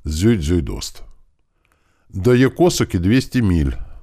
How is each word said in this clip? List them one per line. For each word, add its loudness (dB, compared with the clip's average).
Зюй-дзюй-дост. -2
До 0
Якосуки 2
двести 0
миль. 0